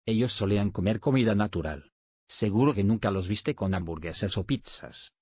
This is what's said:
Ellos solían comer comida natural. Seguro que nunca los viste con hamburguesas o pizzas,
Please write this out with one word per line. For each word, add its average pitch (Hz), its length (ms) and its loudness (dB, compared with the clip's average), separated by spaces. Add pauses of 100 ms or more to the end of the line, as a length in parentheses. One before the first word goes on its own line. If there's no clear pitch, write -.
Ellos 113 260 2
solían 101 380 2
comer 104 280 0
comida 120 360 2
natural. 80 560 -2 (360)
Seguro 113 460 2
que 101 100 0
nunca 107 280 2
los 92 160 -2
viste 107 260 -2
con 95 220 -2
hamburguesas 85 600 -4
o 95 80 -2
pizzas, - 680 -6 (100)